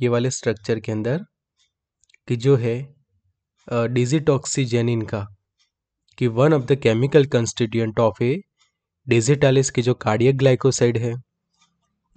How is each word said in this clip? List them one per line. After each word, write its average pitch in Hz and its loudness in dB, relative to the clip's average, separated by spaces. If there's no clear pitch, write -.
ये 123 2
वाले 120 0
स्ट्रक्चर 113 -4
के 110 -8
अंदर 117 -4
कि 123 -2
जो 135 2
है, 123 -4
अ, 120 -4
digitoxygenin 123 0
का, 101 -6
कि 127 0
one 123 2
of 143 2
the 131 0
chemical 131 2
constituent 113 -2
of 113 2
a 120 0
digitalis 135 2
की - -2
जो 123 2
कार्डियक 117 0
ग्लाइकोसाइड 127 2
है। 117 -4